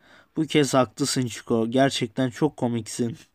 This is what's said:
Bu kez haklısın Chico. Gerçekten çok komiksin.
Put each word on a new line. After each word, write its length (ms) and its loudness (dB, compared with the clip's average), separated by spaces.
Bu 100 -2
kez 280 2
haklısın 520 0
Chico. 440 -2
Gerçekten 600 0
çok 260 -2
komiksin. 600 -4